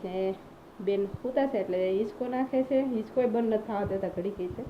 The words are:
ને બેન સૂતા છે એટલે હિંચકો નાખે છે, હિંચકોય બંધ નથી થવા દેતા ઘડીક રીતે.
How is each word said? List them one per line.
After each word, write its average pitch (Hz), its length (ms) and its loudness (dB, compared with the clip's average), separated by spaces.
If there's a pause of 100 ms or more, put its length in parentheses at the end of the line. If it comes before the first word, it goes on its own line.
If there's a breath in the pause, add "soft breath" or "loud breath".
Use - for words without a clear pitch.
ને 190 300 0 (460)
બેન 196 260 2
સૂતા 254 400 0
છે 269 120 0
એટલે 185 320 2
હિંચકો 214 380 0
નાખે 262 340 2
છે, 262 200 2
હિંચકોય 247 440 0
બંધ 220 280 2
નથી 214 120 2
થવા 202 180 0
દેતા 196 240 -2
ઘડીક 185 300 -4
રીતે. 180 320 -4